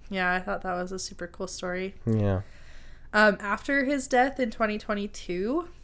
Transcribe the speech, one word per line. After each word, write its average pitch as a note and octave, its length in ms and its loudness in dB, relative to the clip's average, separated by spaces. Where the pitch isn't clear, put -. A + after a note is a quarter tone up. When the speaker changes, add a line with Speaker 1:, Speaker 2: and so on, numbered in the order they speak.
Speaker 1:
Yeah, F#3 200 2
I F3+ 100 4
thought G3 200 -2
that F#3 140 -2
was F3+ 180 -2
a F#3 60 -4
super F#3 280 -6
cool F#3 200 -6
story. F#3 480 -4
Speaker 2:
Yeah. G2+ 360 4
Speaker 1:
Um, G#3+ 260 8
after A#3 460 0
his C#4 200 0
death C4+ 320 4
in B3 120 0
twenty G#3+ 260 0
twenty-two, G#3 920 -2